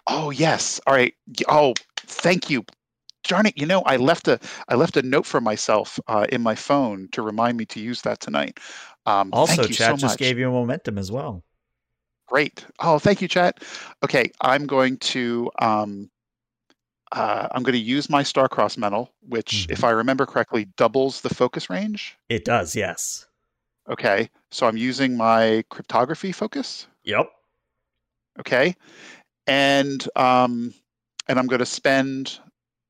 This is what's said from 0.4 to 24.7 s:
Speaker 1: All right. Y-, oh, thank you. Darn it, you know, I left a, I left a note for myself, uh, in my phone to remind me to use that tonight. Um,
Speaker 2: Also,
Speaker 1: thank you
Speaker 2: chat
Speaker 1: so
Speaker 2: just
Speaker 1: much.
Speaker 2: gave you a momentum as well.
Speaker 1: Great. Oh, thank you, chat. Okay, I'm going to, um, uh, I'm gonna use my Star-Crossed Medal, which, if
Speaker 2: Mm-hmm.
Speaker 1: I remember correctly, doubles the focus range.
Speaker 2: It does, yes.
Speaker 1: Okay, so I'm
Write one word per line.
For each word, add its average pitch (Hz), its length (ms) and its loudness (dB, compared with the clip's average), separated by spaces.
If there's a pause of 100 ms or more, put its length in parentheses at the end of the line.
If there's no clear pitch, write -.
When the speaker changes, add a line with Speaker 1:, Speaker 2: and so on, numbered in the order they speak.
Speaker 1:
All 135 80 6
right. 127 200 4 (120)
Y-, - 220 -6
oh, 147 260 6 (220)
thank - 540 -2
you. 120 140 0 (600)
Darn 185 220 2
it, 190 100 -2
you 143 100 -4
know, 185 160 2
I 135 140 2
left 139 320 2
a, 123 100 4 (300)
I 127 60 0
left 151 220 2
a 147 60 4
note 127 220 0
for - 160 -2
myself, 107 580 0 (100)
uh, 107 220 2
in 120 120 -2
my 110 140 2
phone 107 560 -2
to 123 100 -6
remind 113 340 -2
me 110 100 -6
to - 140 -12
use 117 220 -8
that 113 180 -4
tonight. - 380 -4 (480)
Um, 98 260 2
Speaker 2:
Also, 160 240 4
Speaker 1:
thank 123 120 2
you 117 80 -6
Speaker 2:
chat 113 160 2
Speaker 1:
so 139 40 -2
Speaker 2:
just 135 180 0
Speaker 1:
much. - 40 -4
Speaker 2:
gave 127 200 -2
you 127 100 0
a - 20 -2
momentum 123 480 -2
as 95 140 -6
well. 123 320 -8 (840)
Speaker 1:
Great. 135 400 0 (140)
Oh, 160 180 4
thank 202 240 2
you, 180 60 -2
chat. - 340 0 (420)
Okay, 135 260 2 (100)
I'm 139 260 2
going 131 320 2
to, 120 520 -2 (100)
um, 107 500 0 (1000)
uh, - 400 -2
I'm 127 100 -4
gonna 123 160 2
use 127 320 -2
my 143 140 4
Star-Crossed 127 540 0
Medal, 107 420 -4
which, 104 500 -6
if 110 80 -4
Speaker 2:
Mm-hmm. - 80 0
Speaker 1:
I 117 40 6
remember 127 360 2
correctly, 113 380 -2 (120)
doubles 131 440 0
the 127 120 -4
focus - 380 -2
range. 202 460 -6 (120)
Speaker 2:
It 117 160 -4
does, 117 300 0
yes. - 520 -6 (600)
Speaker 1:
Okay, 110 420 0 (200)
so - 160 0
I'm 110 100 2